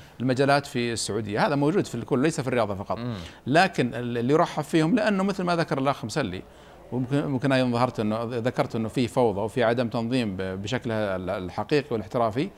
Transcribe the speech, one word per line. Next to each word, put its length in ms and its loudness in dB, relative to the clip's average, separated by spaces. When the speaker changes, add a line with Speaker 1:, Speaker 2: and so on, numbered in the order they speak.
Speaker 1:
المجالات 460 4
في 260 -2
السعودية. 540 -2
هذا 80 2
موجود 320 2
في 80 -12
الكل، 240 -2
ليس 220 2
في 80 -2
الرياضة 260 0
فقط. 240 -6
Speaker 2:
مم. 160 -6
Speaker 1:
لكن 480 2
ال-، 240 -4
اللي 140 2
يرحب 300 2
فيهم، 320 2
لأنه 280 2
مثل 200 0
ما 140 0
ذكر 220 0
الأخ 260 0
مسلي، 380 -4
وممكن، 340 0
ممكن 260 0
أيضا 180 4
ظهرت 300 2
أنه، 220 0
ذكرت 540 -2
أنه 120 -2
في 200 0
فوضى 320 2
وفي 240 0
عدم 240 2
تنظيم 480 -2
ب-، 60 -4
بشكلها 720 -2
ال-، 140 -4
الحقيقي 600 -2
والاحترافي. 680 -2